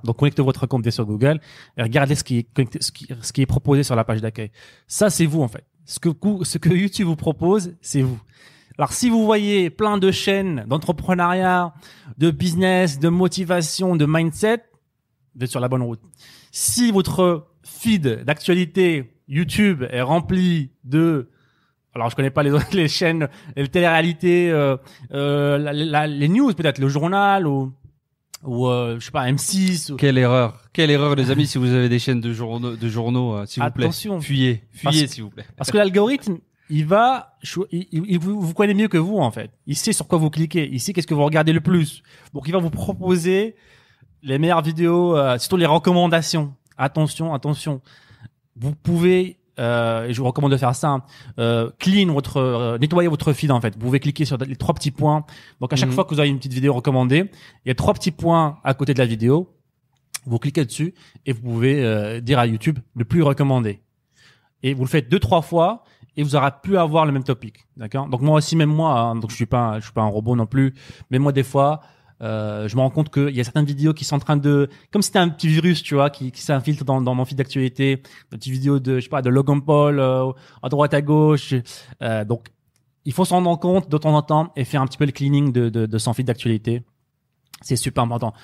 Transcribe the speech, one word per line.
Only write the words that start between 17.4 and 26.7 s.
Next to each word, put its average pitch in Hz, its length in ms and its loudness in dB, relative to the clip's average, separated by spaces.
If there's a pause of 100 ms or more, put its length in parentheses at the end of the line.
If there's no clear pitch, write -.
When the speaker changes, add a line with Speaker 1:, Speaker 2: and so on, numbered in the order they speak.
Speaker 1:
feed 143 600 -2
d'actualité 175 880 0 (160)
YouTube 165 600 0
est 123 120 -2
rempli 165 680 0 (140)
de, 151 460 0 (640)
alors 117 160 -4
je - 60 -10
connais 135 140 0
pas 151 120 0
les 143 100 2
autres, 147 160 0
<laughs> - 40 -6
les 175 160 2
chaînes, 165 400 0 (280)
les 139 120 -2
téléréalités, 175 840 2
euh, 143 260 2 (360)
euh, 143 460 0
la, 147 140 -4
la, 151 340 -2
les 147 220 0
news 240 260 4
peut-être, 151 240 -2